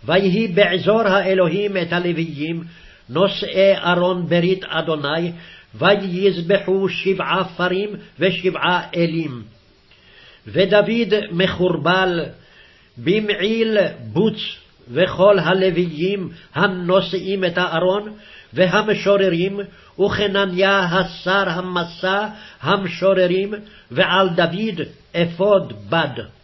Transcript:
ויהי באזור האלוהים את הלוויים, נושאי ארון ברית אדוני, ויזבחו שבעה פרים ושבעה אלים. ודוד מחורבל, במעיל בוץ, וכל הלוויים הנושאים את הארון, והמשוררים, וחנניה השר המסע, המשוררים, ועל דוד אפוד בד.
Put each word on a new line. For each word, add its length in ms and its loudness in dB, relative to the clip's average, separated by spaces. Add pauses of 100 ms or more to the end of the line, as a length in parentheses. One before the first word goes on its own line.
ויהי 420 2
באזור 540 2
האלוהים 760 2
את 160 -4
הלוויים, 680 -4 (460)
נושאי 680 2
ארון 520 0
ברית 340 2
אדוני, 680 -4 (440)
ויזבחו 1120 2
שבעה 540 -2
פרים 460 -2 (300)
ושבעה 600 0 (140)
אלים. 480 -2 (1040)
ודוד 680 2 (180)
מחורבל, 880 0 (840)
במעיל 760 0 (360)
בוץ, 240 2 (540)
וכל 480 4
הלוויים 920 0 (260)
הנושאים 920 0
את 120 -2
הארון, 560 -2 (400)
והמשוררים, 1080 2 (400)
וחנניה 800 2
השר 680 0
המסע, 800 -4 (340)
המשוררים, 920 0 (380)
ועל 380 2
דוד 520 -2 (300)
אפוד 640 2 (160)
בד. 340 -2 (200)